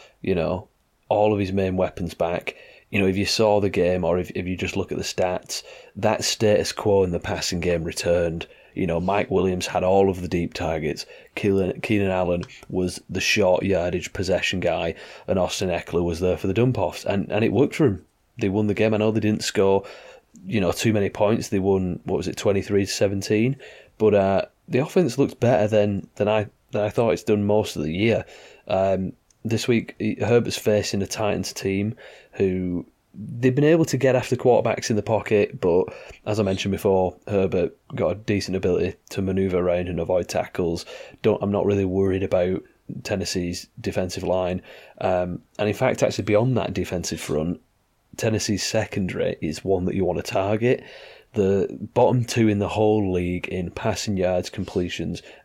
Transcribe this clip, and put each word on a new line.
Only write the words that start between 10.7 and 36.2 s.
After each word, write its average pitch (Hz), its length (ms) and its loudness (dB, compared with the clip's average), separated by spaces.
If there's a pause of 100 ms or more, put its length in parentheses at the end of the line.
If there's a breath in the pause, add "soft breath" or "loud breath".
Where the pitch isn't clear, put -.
Keenan, 98 460 0
Keenan 101 300 0
Allen 90 340 0 (260 loud breath)
was 92 300 -2 (100)
the 95 100 -4
short 95 440 2
yardage 87 480 -2
possession 92 480 -2
guy, 85 340 -2 (320 loud breath)
and 98 120 0
Austin 90 300 -2
Eckler 85 360 -2
was 85 160 -2
there 90 160 2
for - 100 -6
the 95 80 -2
dump 120 240 2
offs, - 260 -4
and, - 280 -2
and 107 120 2
it - 80 2
worked 135 220 2
for 156 120 2
him. 95 180 -2 (360)
They 104 80 0
won 104 200 0
the 101 60 0
game. 110 200 2
I 104 40 0
know 107 120 2
they 110 100 -2
didn't 107 220 0
score, 98 420 2 (640 loud breath)
you 117 140 -2
know, 87 120 2
too 113 200 0
many 101 180 0
points. 107 380 0
They 101 100 0
won, 92 460 2
what 90 140 -2
was 87 100 -4
it, - 80 -6
twenty-three 98 500 0
to - 40 -10
seventeen? 107 640 0 (420 loud breath)
But, 107 160 4
uh, 98 280 4 (260)
the 160 100 0
offense 156 400 0
looked - 220 0
better 110 260 4
than, 104 400 2 (100)
than 104 120 0
I, 107 180 2 (240)
than 104 140 -2
I 107 60 0
thought 117 200 2
it's - 140 -2
done 104 200 2
most 104 300 2
of - 80 -4
the 78 100 -2
year. 104 320 2 (440 loud breath)
Um, 95 440 0 (320)
this 113 220 -2
week, - 320 0
he, 110 220 -2
Herbert's 110 380 2
facing 107 440 0
a 90 60 -2
Titans 101 440 -4
team 101 440 -2 (360 loud breath)
who 92 540 -2 (280)
they've 120 400 0
been 143 100 2
able 160 220 4
to - 100 -2
get 131 180 4
after 127 220 0
quarterbacks 120 540 2
in 113 60 2
the 104 60 0
pocket, 107 580 0
but 90 260 4 (400 loud breath)